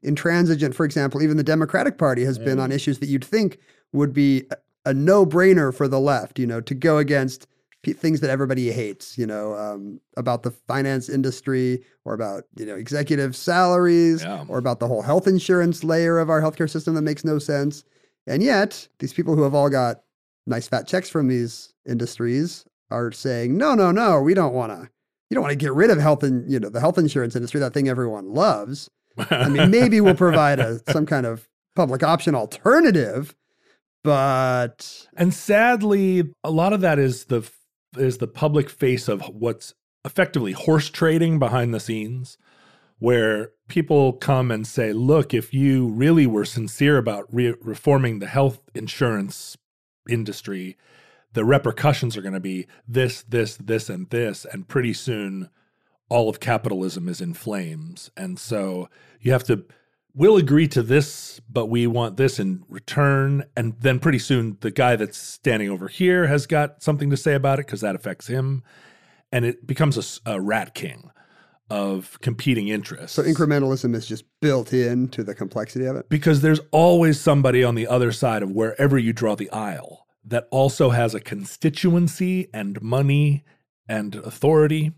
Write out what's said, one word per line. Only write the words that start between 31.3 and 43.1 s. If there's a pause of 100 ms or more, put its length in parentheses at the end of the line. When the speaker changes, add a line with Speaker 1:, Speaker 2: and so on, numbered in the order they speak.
Speaker 1:
public
option
alternative, (680)
but
Speaker 2:
And
sadly, (120)
a
lot
of
that
is
the
f-, (400)
is
the
public
face
of
what's (300)
effectively
horse
trading
behind
the
scenes, (640)
where (160)